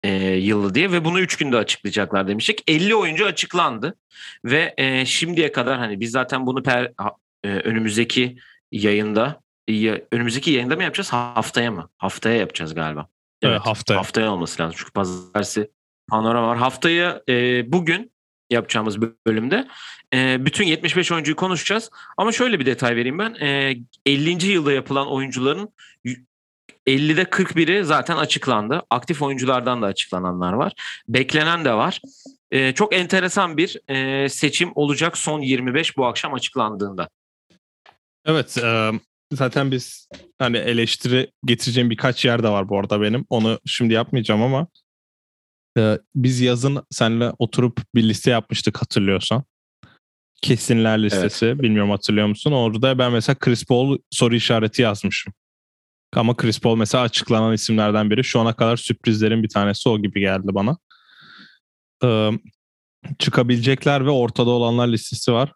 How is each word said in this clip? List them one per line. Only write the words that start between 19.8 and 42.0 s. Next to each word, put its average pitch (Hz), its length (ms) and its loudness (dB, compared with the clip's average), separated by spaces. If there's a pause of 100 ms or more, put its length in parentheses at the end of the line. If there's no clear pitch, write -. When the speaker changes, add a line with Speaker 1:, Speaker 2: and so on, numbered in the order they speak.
Speaker 1:
e, 131 320 2
bütün 202 200 0
yetmiş 160 300 0
beş 175 160 2
oyuncuyu 156 240 0
konuşacağız. 190 540 -2 (280)
Ama 214 140 2
şöyle 233 280 0
bir 131 60 0
detay 120 300 0
vereyim 127 240 -2
ben. 226 140 -4
E, 139 440 -2 (280)
ellinci 160 420 2
yılda 165 240 2
yapılan 135 400 -2
oyuncuların 135 580 -2 (360)
y-, 127 200 -10 (600)
ellide 151 400 2
kırk 180 300 -2
biri 165 300 2
zaten 151 320 0
açıklandı. 127 720 -2
Aktif 127 320 -2
oyunculardan 127 600 -2
da 104 40 -2
açıklananlar 90 680 -4
var. 151 200 -2 (340)
Beklenen 151 580 0
de 123 80 2
var. 135 280 -2 (500)
E, 131 220 0
çok 208 220 0
enteresan 180 600 0
bir, 175 300 -2
e, 135 420 -2
seçim 151 460 -2
olacak 147 420 0
son 151 240 -4
yirmi 127 320 -2
beş 156 240 -2
bu 135 80 0
akşam 131 280 -4
açıklandığında. 104 760 -6 (1160)
Speaker 2:
Evet, 156 320 -2
e, 113 340 0 (420)
zaten 135 380 0
biz - 380 -8 (300)
hani 117 180 0
eleştiri 117 760 0 (140)
getireceğim 120 440 2
birkaç 120 360 0